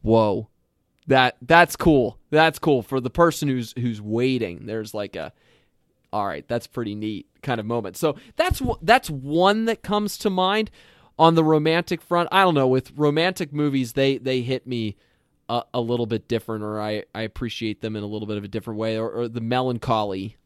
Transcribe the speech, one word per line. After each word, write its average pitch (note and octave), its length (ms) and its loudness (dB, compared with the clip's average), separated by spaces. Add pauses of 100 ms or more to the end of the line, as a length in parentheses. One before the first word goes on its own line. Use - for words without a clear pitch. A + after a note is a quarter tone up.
whoa, G#2+ 480 2 (580)
that, C3 340 4
that's E3 340 6
cool. C3 420 4 (120)
That's D#3 300 4
cool C3+ 220 2
for C3+ 180 -4
the B2 100 -4
person E3 380 2
who's, B2 300 -2
who's A#2 240 -4
waiting. A2 640 -2
There's G#2+ 280 -8
like G#2 220 -8
a, D#2 180 -10 (800)
all G2+ 140 -4
right, D2+ 220 -8
that's A#2 200 -6
pretty G#2+ 280 -6
neat G#2+ 320 -8 (140)
kind B2 180 -4
of G#2 60 -8
moment. A2 320 -4
So D3+ 180 0 (200)
that's F4+ 240 0
w-, B3 220 -4
that's A3 280 2
one E3+ 560 2
that A3+ 180 -2
comes G#3 360 -2
to G#3+ 100 -2
mind G3 420 0 (460)
on E3 180 8
the E3 80 6
romantic D#3+ 580 2
front. F3 300 0
I F#3+ 120 4
don't F3 120 4
know, C3+ 120 4
with B2+ 280 2
romantic D3+ 580 0
movies, C#3 400 -2
they, C3+ 240 2
they C3 240 -2
hit B2+ 240 -4
me A#2 300 -4 (520)
a, A#2 160 -2 (100)
a B2 80 -2
little A#2+ 240 -2
bit G#2+ 220 -6
different, A2 360 -4
or G#2+ 160 -6
I, G#2+ 240 -4 (100)
I G#2+ 80 -8
appreciate A2 600 -8
them A2 140 -6
in G#2+ 80 -6
a G#2 40 -8
little G#2 200 -8
bit G#2 100 -6
of G2+ 60 -6
a G2+ 40 -10
different G#2+ 320 -8
way, A2 180 -4
or, A2 120 -4
or A#2+ 180 -6
the A2+ 140 -8
melancholy A2+ 1040 -2